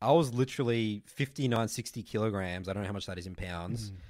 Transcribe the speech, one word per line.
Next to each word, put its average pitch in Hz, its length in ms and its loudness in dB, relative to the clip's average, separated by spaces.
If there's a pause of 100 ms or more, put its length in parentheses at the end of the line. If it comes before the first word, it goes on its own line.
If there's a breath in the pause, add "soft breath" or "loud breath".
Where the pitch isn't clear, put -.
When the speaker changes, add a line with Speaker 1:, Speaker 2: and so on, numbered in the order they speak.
Speaker 1:
I 127 120 6
was 147 200 6
literally 117 760 2
fifty-nine, 123 600 0
sixty - 360 -8
kilograms. 95 640 -2
I 95 40 -2
don't 101 100 -2
know 95 40 -2
how 101 60 -4
much 98 140 -6
that 92 120 -6
is 90 80 -8
in 92 80 -10
pounds, 95 560 -6
Speaker 2:
Mm. 95 40 -12 (140)